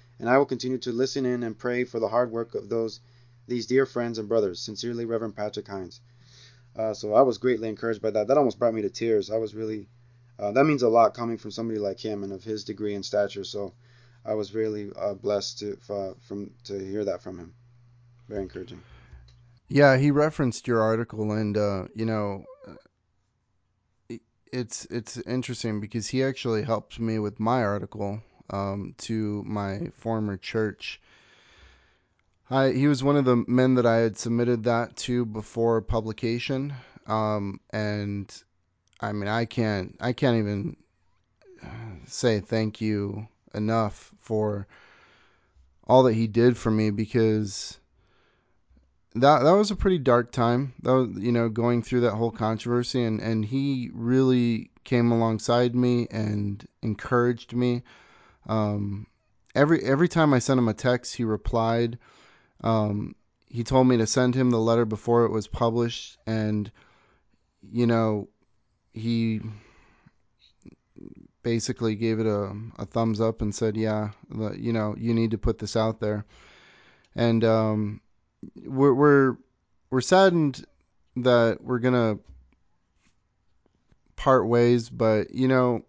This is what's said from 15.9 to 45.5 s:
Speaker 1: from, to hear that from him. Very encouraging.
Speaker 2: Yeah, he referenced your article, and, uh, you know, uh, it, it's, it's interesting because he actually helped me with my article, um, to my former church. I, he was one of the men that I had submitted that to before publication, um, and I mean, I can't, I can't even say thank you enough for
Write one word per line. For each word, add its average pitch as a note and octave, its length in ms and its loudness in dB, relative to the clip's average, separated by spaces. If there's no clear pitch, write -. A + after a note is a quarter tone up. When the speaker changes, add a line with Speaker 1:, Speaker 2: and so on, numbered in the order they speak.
Speaker 1:
from, G2+ 240 -10
to G2+ 120 -8
hear G2 280 -6
that F2+ 180 -4
from F#2 160 -14
him. E2+ 160 -18
Very G2+ 140 -8
encouraging. - 400 -14
Speaker 2:
Yeah, C#3 220 8
he C#3+ 160 4
referenced D3 560 0
your A#2 140 4
article, A2 500 0
and, G#2 240 -2
uh, G2+ 300 -2
you A2 100 -4
know, G#2 380 -4
uh, - 60 -18
it, A#2 120 -14
it's, B2 400 -8
it's A2+ 280 -8
interesting A#2 600 -6
because G#2+ 300 -8
he C3 160 0
actually B2 360 -2
helped A2+ 380 -4
me A2 200 -2
with G#2 200 -6
my A#2 240 0
article, G2+ 580 -6
um, G2 480 -6
to G#2+ 500 -4
my G2+ 500 -6
former G#2+ 380 -4
church. - 640 -6
I, C3+ 220 2
he C#3 180 2
was C3 120 2
one C#3+ 140 2
of C#3+ 80 4
the B2 240 4
men B2+ 280 4
that A#2+ 100 4
I A2+ 140 4
had A2+ 180 0
submitted A#2 480 -2
that A#2 320 -2
to B2 280 -2
before A2+ 560 -2
publication, A#2+ 920 -4
um, G#2+ 640 -2
and G#2 600 -4
I G#2+ 140 -6
mean, G#2 160 -4
I A2+ 160 -2
can't, G#2+ 560 -2
I B2 100 -2
can't B2 240 0
even G#2 400 -2
say A2 340 0
thank A2 400 -2
you G#2 440 -2
enough G#2+ 640 -2
for G#2+ 480 -2